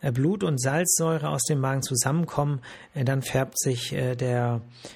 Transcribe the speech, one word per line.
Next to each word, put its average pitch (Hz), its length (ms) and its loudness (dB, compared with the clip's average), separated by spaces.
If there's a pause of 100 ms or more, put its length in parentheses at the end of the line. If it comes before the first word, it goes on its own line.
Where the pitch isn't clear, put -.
äh, 139 100 0
Blut 165 320 2
und 143 180 2
Salzsäure 160 680 2
aus 143 200 0
dem 147 100 2
Magen 135 220 0
zusammenkommen, 143 800 0 (320)
äh, 135 100 -2
dann 135 200 2
färbt 135 340 0
sich, 123 340 -2
äh, 127 240 -2
der, 120 460 0 (340)